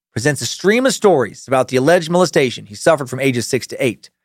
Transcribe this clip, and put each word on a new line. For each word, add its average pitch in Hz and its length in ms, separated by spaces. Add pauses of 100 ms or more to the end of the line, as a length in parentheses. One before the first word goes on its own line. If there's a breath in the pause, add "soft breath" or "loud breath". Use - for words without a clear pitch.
(120)
presents 131 280
a 120 60
stream 233 400
of 233 80
stories 143 520
about 127 220
the 127 80
alleged 160 340
molestation 147 560
he 101 80
suffered 143 360
from 127 100
ages 127 260
six 123 220
to 120 160
eight, - 260 (140)